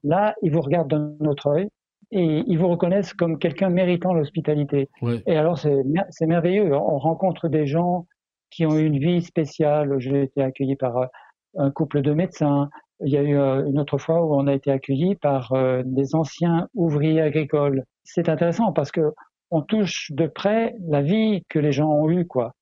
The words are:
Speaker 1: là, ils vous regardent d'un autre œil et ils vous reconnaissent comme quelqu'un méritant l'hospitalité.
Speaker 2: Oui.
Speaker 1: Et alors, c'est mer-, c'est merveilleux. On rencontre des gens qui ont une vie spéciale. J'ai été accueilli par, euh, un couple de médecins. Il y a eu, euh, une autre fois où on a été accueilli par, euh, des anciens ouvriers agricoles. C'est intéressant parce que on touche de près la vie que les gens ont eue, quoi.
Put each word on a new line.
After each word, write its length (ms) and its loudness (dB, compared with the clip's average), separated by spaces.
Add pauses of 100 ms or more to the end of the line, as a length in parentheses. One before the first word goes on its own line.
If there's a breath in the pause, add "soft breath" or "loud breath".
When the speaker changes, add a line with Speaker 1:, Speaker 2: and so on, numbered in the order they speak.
Speaker 1:
là, 400 0
ils 100 0
vous 80 2
regardent 280 0
d'un 380 -2
autre 200 -2
œil 220 0 (420)
et 360 0
ils 120 0
vous 100 2
reconnaissent 460 0
comme 240 -2
quelqu'un 320 0
méritant 420 0
l'hospitalité. 800 -2 (100)
Speaker 2:
Oui. 260 -2
Speaker 1:
Et 100 2
alors, 220 2
c'est 260 0
mer-, 260 0
c'est 160 -4
merveilleux. 480 2
On 240 0
rencontre 500 -2
des 180 0
gens 400 -2 (440)
qui 160 -2
ont 100 2
une 220 2
vie 240 0
spéciale. 800 0
J'ai 240 0
été 180 -4
accueilli 340 -2
par, 220 -4
euh, 80 0 (500 loud breath)
un 140 0
couple 320 -2
de 100 0
médecins. 560 0 (340 loud breath)
Il 100 -2
y 40 2
a 60 2
eu, 160 2
euh, 280 2
une 120 0
autre 180 -2
fois 300 0
où 80 0
on 140 2
a 60 2
été 180 -2
accueilli 420 0
par, 380 -2
euh, 340 0
des 300 -2
anciens 580 0
ouvriers 480 2
agricoles. 600 0 (200)
C'est 240 -2
intéressant 440 2
parce 180 0
que 220 0 (400 loud breath)
on 100 2
touche 500 -2
de 140 0
près 480 0 (140)
la 140 2
vie 460 2
que 120 -2
les 120 2
gens 180 2
ont 200 2
eue, 160 2
quoi. 360 -4